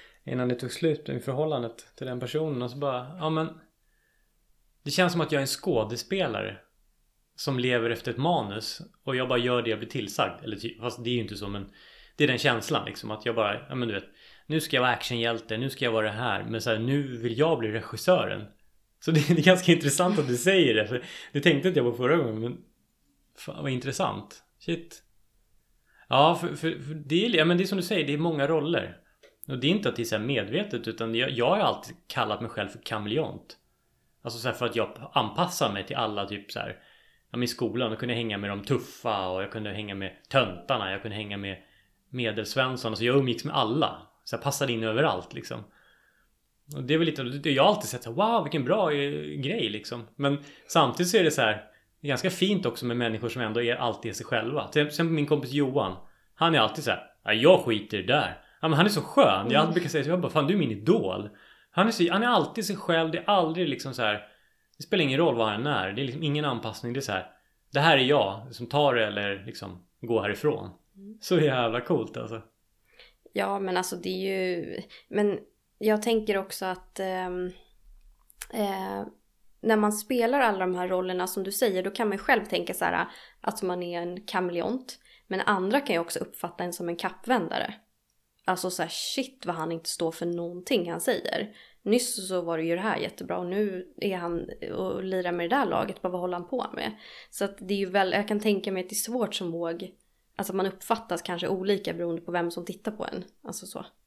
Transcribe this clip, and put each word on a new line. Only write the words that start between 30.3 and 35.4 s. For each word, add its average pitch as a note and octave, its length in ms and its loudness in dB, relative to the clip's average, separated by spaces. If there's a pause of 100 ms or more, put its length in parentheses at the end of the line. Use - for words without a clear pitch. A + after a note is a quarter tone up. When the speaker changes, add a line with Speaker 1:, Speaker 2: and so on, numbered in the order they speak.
Speaker 1:
utan A2+ 260 -4
jag, B2+ 160 0
jag B2 200 2
har G3 80 4
alltid - 380 0 (100)
kallat G#2+ 340 -2
mig A2 100 -8
själv G2+ 180 -4
för A2 100 -16
kameleont. G#2 800 -4 (640)
Alltså A#2 160 -10
så A#2+ 100 -4
här, A2+ 60 0
för B2 120 -2
att A2+ 100 -4
jag A2+ 360 -4
anpassar C3+ 600 0